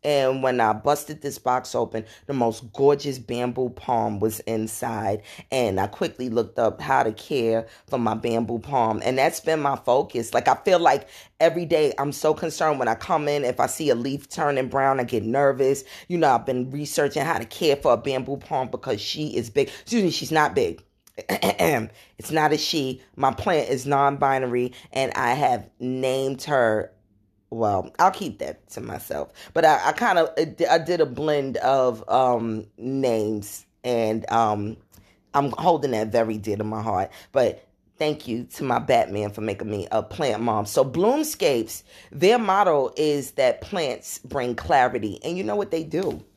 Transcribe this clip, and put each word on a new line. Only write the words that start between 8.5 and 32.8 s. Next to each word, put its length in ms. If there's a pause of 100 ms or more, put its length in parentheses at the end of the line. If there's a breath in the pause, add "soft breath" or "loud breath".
palm. 440
And 140
that's 220
been 180
my 160
focus. 580
Like, 140
I 80 (100)
feel 140
like 300 (320 loud breath)
every 240
day 340
I'm 140
so 220
concerned 440
when 80
I 80
come 320
in, 160
if 160
I 80
see 240
a 60
leaf 320
turning 400
brown, 320
I 40
get 200
nervous. 580 (240 loud breath)
You 120
know, 120
I've 160
been 240
researching 540
how 140
to 60
care 300
for 180
a 40
bamboo 400
palm 320
because 320
she 360
is 140
big. 200 (100)
Excuse 240
me, 60
she's 200
not 240
big. 300 (320)
<clears throat> 720 (280 soft breath)
It's 120
not 220
a 40
she. 460 (120)
My 180
plant 360
is 180
non-binary, 840 (200 loud breath)
and 200
I 220
have 340 (100)
named 680
her, 460 (600)
well, 480
I'll 120
keep 280
that 320
to 100
myself. 520 (200 loud breath)
But 140
I, 220
I 40
kinda, 460
I 60
di-, 220
I 120
did 240
a 40
blend 520
of, 500
um, 580 (120)
names, 880 (180)